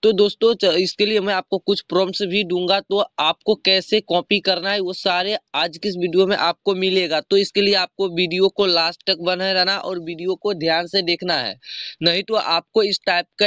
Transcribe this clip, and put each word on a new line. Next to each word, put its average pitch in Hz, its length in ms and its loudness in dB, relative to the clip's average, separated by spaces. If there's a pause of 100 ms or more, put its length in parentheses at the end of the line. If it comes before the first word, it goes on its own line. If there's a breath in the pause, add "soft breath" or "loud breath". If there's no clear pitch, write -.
तो 220 100 4
दोस्तों, 208 420 2
च-, 190 220 0
इसके 185 300 0
लिए 214 140 0
मैं 196 140 -2
आपको 185 260 -2
कुछ 196 220 0
प्रॉम्प्ट्स 185 420 -2
भी 196 200 0
दूंगा, 180 360 0
तो 196 180 -2 (220)
आपको 170 400 0
कैसे 190 420 0
कॉपी 175 380 0
करना 185 300 -2
है 208 100 -2
वो 185 140 -4
सारे 190 420 -2 (180)
आज 160 240 -4
की 208 100 -6
इस 180 80 -4
वीडियो 180 300 2
में 196 120 0
आपको 175 360 -2
मिलेगा। 185 480 0
तो 196 140 0
इसके 196 240 0
लिए 202 160 4
आपको 185 340 -2
वीडियो 180 400 2
को 202 160 0
लास्ट 170 400 0
तक 175 160 -2
बने 185 300 0
रहना 185 260 0
और 180 220 -6
वीडियो 170 360 -6
को 208 200 -2
ध्यान 165 300 0
से 196 180 0
देखना 170 320 0
है, 113 220 -4 (440 loud breath)
नहीं 170 200 2
तो 220 120 -4
आपको 175 500 0
इस 202 220 -2
टाइप 175 200 0 (120)
का 208 80 4